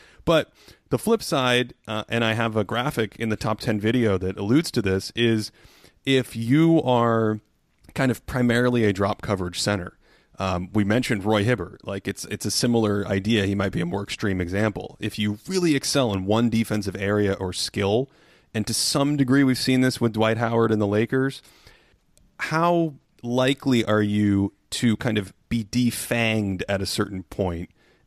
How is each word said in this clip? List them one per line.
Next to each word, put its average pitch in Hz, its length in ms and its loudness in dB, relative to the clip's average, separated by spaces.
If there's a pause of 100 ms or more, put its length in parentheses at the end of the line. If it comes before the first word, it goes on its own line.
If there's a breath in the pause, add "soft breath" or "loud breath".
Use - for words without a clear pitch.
(260 loud breath)
But 160 260 2 (380 loud breath)
the 127 80 0
flip 220 260 0
side, 123 500 0 (140)
uh, 110 220 -4
and 117 160 0
I 110 80 2
have 113 240 -2
a 107 80 2
graphic 117 520 -4
in 113 120 -4
the 107 80 -2
top 110 240 -4
ten 107 180 -2
video 110 380 2
that 92 200 -6
alludes 107 340 0
to 123 100 0
this, 98 340 -2
is 113 360 2 (540 soft breath)
if 135 300 0
you 151 460 4
are 113 580 2 (560)
kind 135 160 2
of - 140 -8
primarily 123 600 2
a 101 80 4
drop 101 280 -2
coverage 92 380 -4
center. 98 380 -2 (400 soft breath)
Um, 92 360 -4
we 107 120 2
mentioned 104 400 0
Roy 107 180 2
Hibbert. 104 420 -4
Like, 98 220 -8
it's, - 180 -8
it's - 200 -8
a 104 60 -2
similar 107 560 0
idea. 101 380 0
He 101 100 0
might 98 180 -2
be 87 80 -2
a 87 40 -2
more 98 180 -6
extreme 98 360 -4
example. 101 600 -4
If - 200 -6
you 104 280 -4
really 175 280 2
excel 131 380 0
in 92 120 -2
one 110 240 2
defensive 107 480 -2
area 101 360 0
or 92 180 -6
skill, 104 580 -2 (440 soft breath)
and 110 140 -4
to 117 60 -4
some 147 440 0
degree 139 260 4
we've 131 140 2
seen 131 240 2
this 127 180 0
with 117 140 0
Dwight 110 240 2
Howard 113 340 2
and 107 100 2
the 101 60 2
Lakers, 123 540 0 (960 soft breath)
how 165 540 0 (280)
likely 123 640 2
are 107 180 2
you 104 520 2 (180)
to 113 260 2
kind 107 200 -2
of 98 160 -4 (160)
be 117 140 -2
defanged 110 1080 0
at 98 120 -2
a 98 40 -4
certain 95 380 -4
point? 87 460 -6 (380 soft breath)